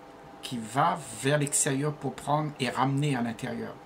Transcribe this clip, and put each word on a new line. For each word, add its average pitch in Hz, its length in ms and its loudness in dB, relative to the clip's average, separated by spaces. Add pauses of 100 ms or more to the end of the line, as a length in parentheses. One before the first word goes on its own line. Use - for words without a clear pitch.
(400)
qui - 160 -6
va 139 400 2 (240)
vers 147 180 4
l'extérieur 143 540 2
pour - 220 -4
prendre 151 460 0
et 123 100 0
ramener 139 460 2
à 120 60 0
l'intérieur. 113 520 -4 (120)